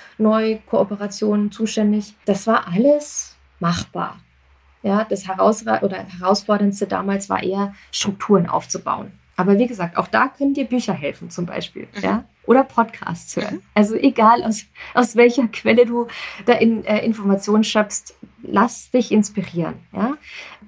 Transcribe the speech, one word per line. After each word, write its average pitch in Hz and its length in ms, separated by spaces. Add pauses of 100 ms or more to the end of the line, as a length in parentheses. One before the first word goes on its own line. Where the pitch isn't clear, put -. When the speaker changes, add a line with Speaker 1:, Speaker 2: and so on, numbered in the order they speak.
(160)
Speaker 1:
Neukooperationen 208 1300
zuständig. 214 640 (120)
Das 196 200
war 226 220
alles 285 680 (220)
machbar. 170 600 (640)
Ja, 208 180
das 202 240
herausra-, 220 560
oder 190 140
herausforderndste 196 880
damals 196 420
war 190 140
eher, 202 320 (160)
Strukturen 196 580
aufzubauen. 165 640 (280)
Aber 196 200
wie 247 80
gesagt, 190 320
auch - 80
da 220 220
können 277 260
dir 277 100
Bücher 233 300
helfen, 143 340
zum 175 160
Beispiel, - 500
Speaker 2:
Mhm. 202 80
Speaker 1:
ja, 196 220 (220)
oder 262 180
Podcasts - 720
hören. - 200
Speaker 2:
Mhm. 370 60 (120)
Speaker 1:
Also 208 200
egal, 233 480
aus, 220 220 (300)
aus - 220
welcher 240 320
Quelle 226 360
du 233 220 (400)
da 240 80
in, 226 320
äh, 214 180
Informationen 208 580
schöpfst, - 520 (280)
lass - 480
dich 247 220
inspirieren, 175 600 (180)
ja. 247 240 (520)